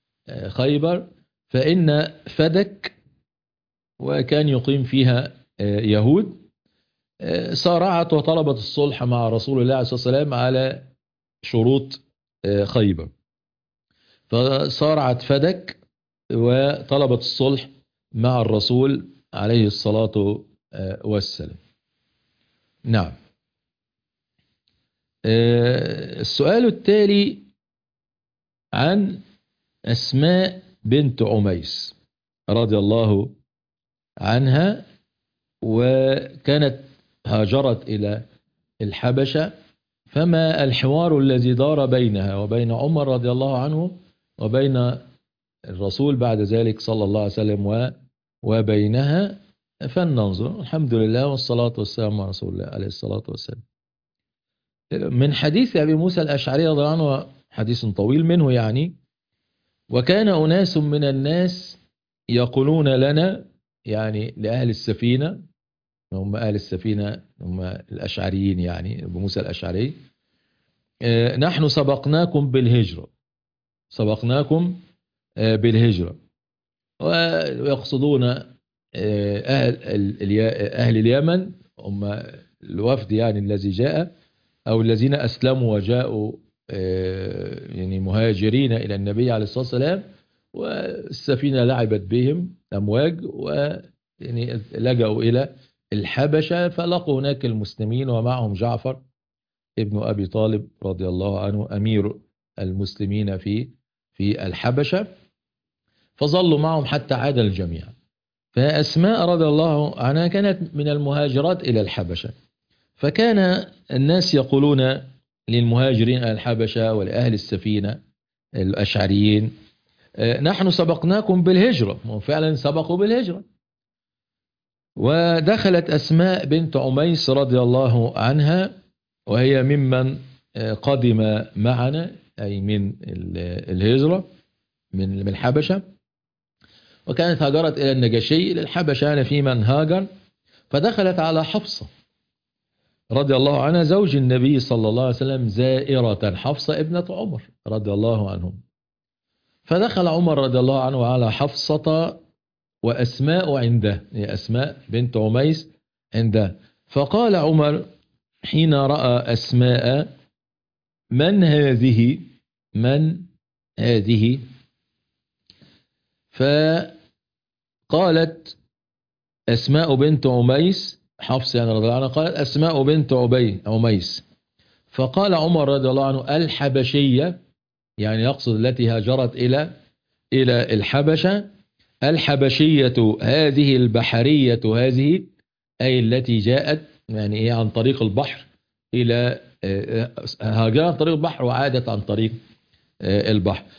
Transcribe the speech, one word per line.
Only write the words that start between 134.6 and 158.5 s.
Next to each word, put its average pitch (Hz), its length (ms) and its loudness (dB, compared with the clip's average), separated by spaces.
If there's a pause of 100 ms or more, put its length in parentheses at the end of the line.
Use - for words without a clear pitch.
من، 95 260 -4
من 98 80 -4
الحبشة، 143 540 0 (1300)
وكانت 165 320 0
هاجرت 151 340 0
إلى 139 140 0
النجاشي 131 640 2
للحبشة، 160 520 -2
يعني 147 180 2
في 143 180 0
من 127 220 0
هاجر، 156 420 2 (640)
فدخلت 185 500 0
على 160 240 0
حفصة - 440 -6 (1200)
رضي 135 240 2
الله 135 280 2
عنها 165 200 2
زوج 165 320 2
النبي 131 440 4
صلى 113 300 0
الله 120 140 0
عليه 123 120 0
وسلم 131 320 -4
زائرة، 120 880 0
حفصة 143 440 -4
ابنة 170 300 -4
عمر 185 340 -8 (240)
رضي 104 260 -4
الله 107 380 0
عنهم. 90 300 -8 (1040)
فدخل 185 440 0
عمر 160 300 2
رضي 131 220 2
الله 131 240 2
عنه 127 220 0
على 120 260 2
حفصة 156 880 -2 (640)
وأسماء 139 720 0
عنده، 117 480 0 (100)
هي 104 200 -6
أسماء 117 560 -4
بنت 120 280 -2
عميس 131 520 0 (460)
عنده، 110 400 0 (320)
فقال 202 480 2
عمر 156 500 2 (580)
حين 156 300 2